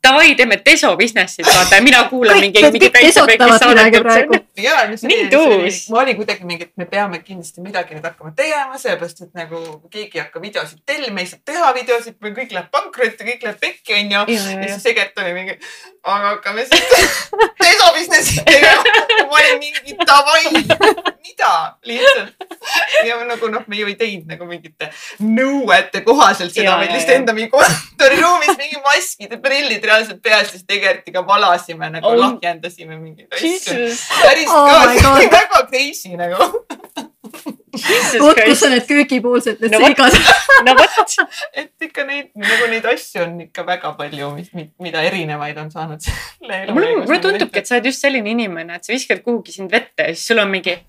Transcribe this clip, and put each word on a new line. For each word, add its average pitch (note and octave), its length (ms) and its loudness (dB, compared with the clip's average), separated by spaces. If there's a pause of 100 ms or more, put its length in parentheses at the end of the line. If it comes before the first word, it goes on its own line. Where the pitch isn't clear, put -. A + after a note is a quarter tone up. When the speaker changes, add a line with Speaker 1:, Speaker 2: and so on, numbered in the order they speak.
Speaker 1:
"Davai, D4 300 6
teeme A#3 300 2
deso D4+ 320 4
business'it," F#3+ 500 -2
vaata, F3+ 300 4
ja G3+ 60 6
mina B3+ 180 6 (100)
kuulan A#3+ 240 2
Speaker 2:
Kõik F#3+ 60 6
Speaker 1:
mingi, G3 200 2
Speaker 2:
te-, D4 120 8
Speaker 1:
mingi - 180 4
Speaker 2:
kõik B3 160 6
desotavad C4 320 4
Speaker 1:
täitsa A#3+ 300 6
Speaker 2:
midagi A3+ 260 6
Speaker 1:
saadet A#3 80 4
Speaker 2:
praegu. B3 320 2
Speaker 1:
üldse. - 100 -2 (140)
Speaker 3:
Jaa, B3+ 300 0
no A3 80 -10
see A3+ 120 -10
Speaker 1:
Nii G#4 80 2
Speaker 3:
oli, G4 140 -2
see C#4 80 4
oli, G#3 320 2
Speaker 1:
tuus. F#3 60 -8 (140)
Speaker 3:
ma A3+ 100 0
olin B3+ 160 0
kuidagi G3+ 280 -8
mingi, F3 200 -12
et - 120 -20
me F3+ 100 -10
peame G3 360 -6
kindlasti F3 400 -20
midagi F3+ 320 -10
nüüd D3+ 100 -16
hakkama D#3+ 300 -14
tegema, C#4 440 -4
sellepärast F3 440 -8
et E3+ 120 -20
nagu E3 260 -12 (300)
keegi G#3 280 -14
ei D3 60 -8
hakka - 180 -16
videosid E3 440 -12
tellima, C4 340 -8
ei F3+ 60 -8
saa - 180 -20
teha D#4+ 300 -2
videosid, A#3 460 -6
meil G#3 140 -12
kõik B3 180 -12
läheb F3+ 180 -12
pankrotti, A#3 540 -6
kõik A#3+ 220 -10
läheb G#3 140 -10
pekki, D#4 340 -8
on G3+ 160 -4
ju. - 0 -
Speaker 1:
Jaa, G3+ 160 -2
jaa, G3+ 240 -4
Speaker 3:
Ja F#3+ 160 -8
Speaker 1:
jaa. G3+ 80 -8
Speaker 3:
siis G3+ 120 -8
Egert A3 320 -4
oli F#3 160 -8
mingi, F#3 200 -12 (460)
"Aga G3+ 340 -4
hakkame G#3 320 -8
siis - 160 2 (440)
<laughs> - 360 0
deso F4+ 320 4
business'it D#4+ 500 -2
tegema." D4 380 6 (480)
Ma D4 80 2
olin C#4 200 2
mingi, D4 360 -12 (120)
"Davai, C#4+ 360 4 (800)
mida?" - 600 -4
Lihtsalt. A4 500 0 (720)
Ja A#3 80 -4 (100)
nagu A#3 240 -6
noh, A3 180 -8
me G#3 100 -10
ju G#3 100 -6
ei G3+ 80 -6
teinud G3+ 320 -8
nagu D#3+ 180 -16
mingite D#3+ 460 -16 (320)
nõuete A3+ 800 0
kohaselt G#3+ 500 2
seda, G#3+ 120 -2
Speaker 1:
Jaa, F#3 140 2
Speaker 3:
vaid - 120 -2
Speaker 1:
jaa, - 60 -4
Speaker 3:
lihtsalt B3 180 0
Speaker 1:
jaa. C4+ 60 2
Speaker 3:
enda A#3 120 -2
mingi A3 180 -6
kontoriruumis D4 1080 2
mingi D4 260 -10
maskid C#4+ 480 -4
ja A#3 60 -14
prillid C4 460 -4
reaalselt A3 380 0
peas, G#3+ 280 0
siis F#3 180 -20
Egertiga F#3 580 -4
valasime F3 640 -2
nagu D#3+ 160 -8
Speaker 1:
Oh. A#3 120 2
Speaker 3:
lahjendasime E3+ 800 -6
mingeid D#3+ 340 -20
asju. F3+ 160 -6
Speaker 1:
Jesus. A#3+ 540 -6 (200)
Speaker 3:
Päris D4+ 260 4
Speaker 2:
Oh D4+ 180 4
Speaker 3:
ka, C#4+ 220 6
Speaker 2:
my - 100 2
Speaker 3:
see - 80 6
oli C#4 220 6
Speaker 2:
God. - 40 4
Speaker 3:
väga F#4 360 4
crazy C4 480 -6
nagu. F#3 480 -2 (1120)
Speaker 1:
Jesus F#4+ 440 -2
Speaker 2:
Oot, D#4 140 6
kus A3+ 100 4
Speaker 1:
Christ. - 200 4
Speaker 2:
on C#4 60 2
need B3 180 0
köögipoolsed, B3 720 0
need A3 120 0
Speaker 1:
No G#3+ 80 4
vot. C4+ 160 6
Speaker 2:
seigad? C4+ 160 4 (280)
Speaker 1:
<laughs> C5+ 260 4
No C4 80 6
vot. - 420 2 (380)
Speaker 3:
Et D4 260 -12
ikka D#4 240 -8
neid, C#4 300 -10
nagu A#3 340 -2
neid A3+ 160 -6
asju G#3+ 380 -6
on E3+ 180 -8
ikka E3 260 -16
väga F3 260 -6
palju, C#3+ 420 -12
mis, F3 200 -16
mi-, D#3 160 -16 (100)
mida E3 220 -8
erinevaid D3+ 560 -6
on D#3 120 -14
saanud D#3 300 -14
selle - 640 -12
elu G#3 100 -8
Speaker 1:
Mulle, F4+ 120 0
Speaker 3:
käigus A#4 200 -2
Speaker 1:
mulle D4+ 120 -2
Speaker 3:
nagu F#4 100 -2
Speaker 1:
tundubki, G4+ 240 -4
Speaker 3:
tehtud. - 100 -8
Speaker 1:
et - 40 -16
sa B3 100 -4
oled A#3 100 -2
just C4 140 -6
selline B3+ 300 -4
inimene, F3 440 -8
et F3+ 100 -18
sa G#3+ 80 -8
viskad A#3 300 -6
kuhugi A#3 300 -8
sind F#3+ 180 -14
vette A3 320 -4
ja D#3+ 120 -4
siis - 120 -12
sul A3+ 120 0
on G3+ 120 -2
mingi F3+ 280 -6 (100)